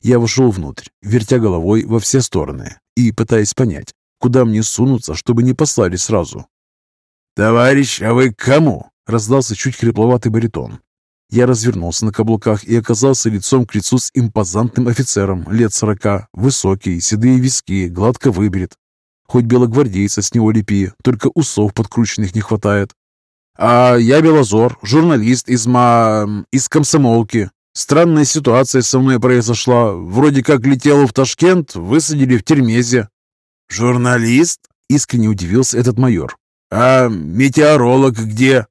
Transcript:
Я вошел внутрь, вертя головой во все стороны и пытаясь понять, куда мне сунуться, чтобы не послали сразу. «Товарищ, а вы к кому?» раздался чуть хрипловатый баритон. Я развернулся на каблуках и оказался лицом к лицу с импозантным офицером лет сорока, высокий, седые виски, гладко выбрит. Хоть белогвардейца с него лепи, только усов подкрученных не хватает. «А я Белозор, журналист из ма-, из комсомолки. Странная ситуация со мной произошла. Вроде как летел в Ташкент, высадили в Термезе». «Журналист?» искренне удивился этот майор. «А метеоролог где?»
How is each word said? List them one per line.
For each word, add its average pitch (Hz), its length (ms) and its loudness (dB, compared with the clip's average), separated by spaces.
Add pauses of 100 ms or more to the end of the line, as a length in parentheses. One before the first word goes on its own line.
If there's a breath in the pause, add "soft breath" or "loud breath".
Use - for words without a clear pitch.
Я 120 200 2
вошел 117 320 2
внутрь, 80 380 -10 (120)
вертя 113 380 0
головой 101 460 0
во 113 120 -2
все 135 220 -2
стороны 71 560 -6 (180)
и 120 160 2
пытаясь 107 420 -2
понять, 104 420 -4 (260)
куда 127 240 2
мне 110 180 0
сунуться, 120 540 -2
чтобы 117 260 0
не 127 120 2
послали 101 420 -2
сразу. - 500 -4 (880)
«Товарищ, 123 680 2
а 113 120 0
вы 127 180 2
к - 40 -16
кому?» 135 540 0 (160)
раздался 113 500 -2
чуть 131 180 -6
хрипловатый 117 560 0
баритон. 107 480 -4 (520)
Я 123 160 2
развернулся 110 580 -2
на 107 80 -2
каблуках 110 500 -2
и 113 140 -2
оказался 123 520 0
лицом 110 380 0
к - 80 -20
лицу 110 240 -2
с - 160 -6
импозантным 110 720 -2
офицером 98 640 -4
лет 110 240 0
сорока, 104 580 -4
высокий, 98 680 -2
седые 120 400 2
виски, 98 480 -4
гладко 107 420 -2
выбрит. 92 460 -4 (540)
Хоть 123 140 2
белогвардейца 113 800 0
с - 120 -6
него 110 160 2
лепи, 104 400 -2 (140)
только 123 320 0
усов 104 360 -2
подкрученных 107 640 -4
не 107 60 -2
хватает. 101 500 -2 (680)
«А 123 380 4
я 123 280 4
Белозор, 123 600 2
журналист 127 640 0
из 120 200 -2
ма-, 113 840 0
из 135 180 -2
комсомолки. 117 840 0 (200)
Странная 156 520 2
ситуация 131 580 0
со 131 160 0
мной 127 220 2
произошла. 120 720 2
Вроде 117 500 0
как 127 240 0
летел 143 400 4
в 117 60 -2
Ташкент, 170 640 0
высадили 127 640 0
в 98 40 -4
Термезе». 120 680 0 (600)
«Журналист?» 123 960 0 (260)
искренне 123 400 0
удивился 104 500 -2
этот 120 180 0
майор. 110 400 -2 (360)
«А 127 340 4
метеоролог 127 1080 2
где?» 113 560 0